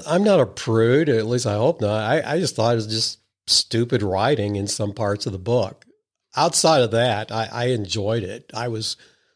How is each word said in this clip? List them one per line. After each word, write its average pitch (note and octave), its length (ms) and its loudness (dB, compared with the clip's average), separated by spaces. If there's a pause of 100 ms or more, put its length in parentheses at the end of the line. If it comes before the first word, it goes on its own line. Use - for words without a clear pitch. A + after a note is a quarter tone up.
I'm E3+ 160 2
not G3 160 6
a B2+ 60 4
prude, A#2+ 640 2
at A2+ 160 2
least A#2+ 220 -2
I G#2 80 0
hope B2+ 260 0
not. G#2+ 220 0
I, C#3+ 320 -2
I E3+ 40 0
just F3 160 -4
thought A#2 180 2
it - 20 2
was A2 120 -4
just A2 320 -4 (280)
stupid A#2 560 0
writing G#2 520 0
in G2 120 -4
some G2+ 260 -4
parts G2+ 320 -4
of - 60 -6
the F#2 80 -8
book. A2+ 460 -2 (500)
Outside D#3+ 480 4
of G#2+ 80 0
that, A2+ 400 0
I, A2 200 -4
I A#2+ 160 -4
enjoyed G#2+ 560 -2
it. G2 300 -12
I A#2 140 -6
was A2 300 -6 (380)